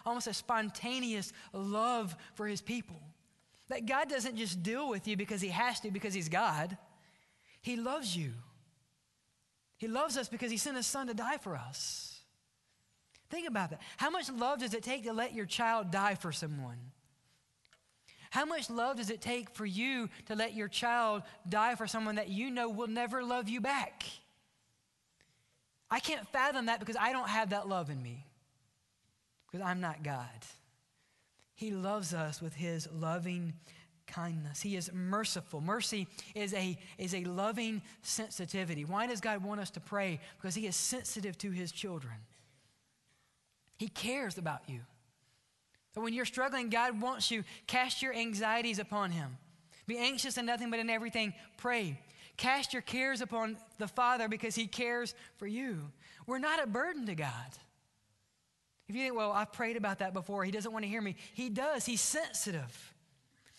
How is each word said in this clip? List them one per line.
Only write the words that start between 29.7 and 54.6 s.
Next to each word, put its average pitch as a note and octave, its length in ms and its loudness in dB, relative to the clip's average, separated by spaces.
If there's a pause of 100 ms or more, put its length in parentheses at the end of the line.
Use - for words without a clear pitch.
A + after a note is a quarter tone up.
not D#3 220 -2
God. A#2+ 420 -4 (1080)
He A3 180 -4
loves F#3+ 420 0
us D#3 280 0
with E3 120 -4
his D#3+ 400 -2
loving E3+ 640 0 (500)
kindness. D#3+ 560 -4
He G3+ 160 -2
is F3 160 -4
merciful. F#3 680 0
Mercy G3 480 0 (260)
is G#3 200 -2
a, F#3 240 0 (200)
is F#3 160 -2
a F3+ 120 0
loving G#3+ 560 0 (220)
sensitivity. F3 800 -2
Why G3 200 0
does A#3+ 140 -2
God G#3 240 0
want G#3 160 -2
us F#3+ 120 -4
to E3+ 100 -10
pray? F#3+ 400 0 (160)
Because F3+ 180 -4
he A3 100 -2
is F3+ 120 0
sensitive G#3 640 -2
to G3+ 120 -2
his F3+ 220 -2
children. D3+ 400 -6 (1600)
He G#3+ 120 -4
cares A#3 480 -2
about D#3 300 -2
you. B2+ 120 -6 (1120)
So G#3+ 60 -6
when A3+ 140 0
you're B3 100 2
struggling, B3+ 460 2
God A3 320 4
wants B3 300 2
you, A3 120 0 (220)
cast B3+ 360 2
your C4 120 0
anxieties A3+ 640 2
upon G3+ 320 2
him. C#3 260 -2 (500)
Be A#3 100 -2
anxious B3+ 400 2
in A#3+ 80 0
nothing, A#3 240 0
but A3+ 100 2
in A3+ 100 0
everything, A3+ 440 2 (240)
pray. G#3+ 420 0 (380)
Cast C4 340 4
your B3 120 0
cares C4 360 2
upon A3+ 380 0 (200)
the G#3 120 -2
Father A#3+ 400 4
because A3 260 0
he A3+ 120 0